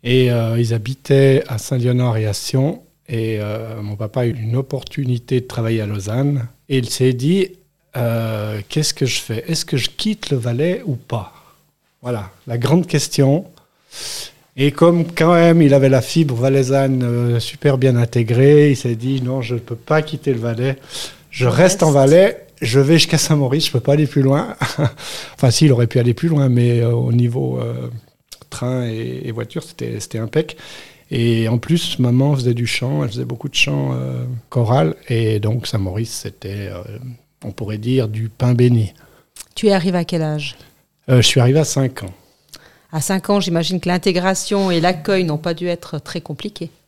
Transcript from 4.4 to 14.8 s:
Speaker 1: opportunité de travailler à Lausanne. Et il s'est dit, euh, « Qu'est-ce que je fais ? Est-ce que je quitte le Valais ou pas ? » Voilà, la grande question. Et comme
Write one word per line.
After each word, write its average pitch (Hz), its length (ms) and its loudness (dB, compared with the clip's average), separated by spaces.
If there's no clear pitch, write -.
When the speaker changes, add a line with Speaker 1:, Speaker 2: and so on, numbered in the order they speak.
Speaker 1:
opportunité 127 840 -4
de 123 60 -12
travailler 113 340 -2
à 104 60 -4
Lausanne. 117 600 -4
Et 139 80 0
il 117 140 -2
s'est 131 220 2
dit, 170 400 0
euh, « 110 720 -4
Qu'est-ce 151 240 -2
que 135 140 -2
je 113 120 -2
fais ? 113 280 -8
Est-ce 160 180 -4
que - 120 -4
je 117 120 -2
quitte - 400 -6
le 139 80 0
Valais 139 480 -2
ou 147 100 -4
pas ? » 113 380 -10
Voilà, 117 260 -8
la 120 140 -4
grande 151 260 2
question. 147 600 0
Et 135 140 2
comme 170 360 4